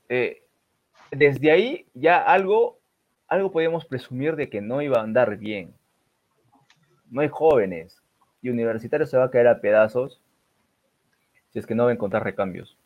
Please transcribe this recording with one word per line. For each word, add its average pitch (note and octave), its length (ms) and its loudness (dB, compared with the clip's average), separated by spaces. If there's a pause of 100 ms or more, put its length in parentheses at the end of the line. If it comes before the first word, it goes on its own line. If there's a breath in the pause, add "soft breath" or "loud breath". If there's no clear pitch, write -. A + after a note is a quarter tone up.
eh, B2 340 -4 (680)
desde C#3 400 2
ahí A3+ 420 2
ya D#3+ 240 4
algo, G3 600 2 (480)
algo F#3+ 240 -2
podíamos E3 340 -2
presumir C3+ 500 -6
de - 140 -6
que G#2 120 -8
no A#2+ 200 -6
iba C3+ 180 0
a A2 40 -2
andar A2 340 -2
bien. G#2 360 -12 (1400)
No B2+ 120 -4
hay D3 80 0
jóvenes G2 720 0 (400)
y B2 80 -8
Universitario A#2 560 -2
se C3 120 -2
va B2+ 80 4
a B2 60 -2
caer A#2+ 160 4
a A#2 120 4
pedazos A2 600 0 (1300)
si A2+ 80 -10
es G#2 60 -8
que A2+ 100 -6
no A#2 100 2
va B2 60 4
a - 20 0
encontrar G#2+ 300 -4
recambios. F#2+ 640 -8